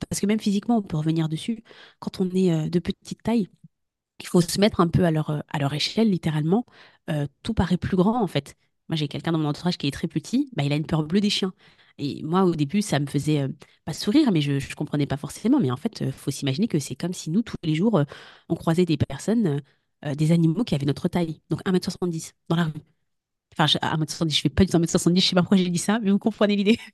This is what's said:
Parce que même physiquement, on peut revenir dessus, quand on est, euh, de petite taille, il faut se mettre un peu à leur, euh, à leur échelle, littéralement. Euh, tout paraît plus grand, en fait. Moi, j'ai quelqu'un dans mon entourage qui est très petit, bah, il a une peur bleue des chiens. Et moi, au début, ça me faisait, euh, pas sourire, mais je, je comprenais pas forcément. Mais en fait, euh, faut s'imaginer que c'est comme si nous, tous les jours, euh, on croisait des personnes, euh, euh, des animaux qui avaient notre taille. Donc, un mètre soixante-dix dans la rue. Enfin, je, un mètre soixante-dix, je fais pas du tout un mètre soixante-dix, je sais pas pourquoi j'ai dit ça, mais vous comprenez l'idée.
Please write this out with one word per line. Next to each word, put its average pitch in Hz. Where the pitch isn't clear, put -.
Parce 170
que 202
même 214
physiquement, 214
on 214
peut 175
revenir 160
dessus, 160
quand -
on 185
est, 185
euh, 156
de 170
petite -
taille, 226
il -
faut 175
se -
mettre 208
un 170
peu 180
à 165
leur, 156
euh, 147
à 156
leur 139
échelle, 214
littéralement. 165
Euh, 147
tout 226
paraît 180
plus -
grand, 220
en 185
fait. -
Moi, 160
j'ai 151
quelqu'un 143
dans 165
mon 151
entourage 170
qui -
est 135
très -
petit, 254
bah, 147
il 143
a 147
une 156
peur 151
bleue 175
des 202
chiens. 185
Et 120
moi, 180
au 175
début, 151
ça 151
me 143
faisait, 147
euh, 135
pas 151
sourire, 254
mais 156
je, 143
je -
comprenais 147
pas 139
forcément. 240
Mais 143
en 123
fait, -
euh, 135
faut -
s'imaginer 139
que 160
c'est -
comme 175
si -
nous, 190
tous -
les 156
jours, 202
euh, 143
on 170
croisait 170
des 156
personnes, 202
euh, 143
euh, 147
des 156
animaux 170
qui -
avaient 139
notre 143
taille. 170
Donc, 160
un 196
mètre 185
soixante-dix 170
dans 165
la 170
rue. 156
Enfin, 196
je, -
un -
mètre 156
soixante-dix, 156
je -
fais 151
pas -
du 175
tout 180
un 165
mètre 165
soixante-dix, 180
je -
sais -
pas 180
pourquoi 175
j'ai 180
dit 175
ça, 208
mais 196
vous 196
comprenez 208
l'idée. 208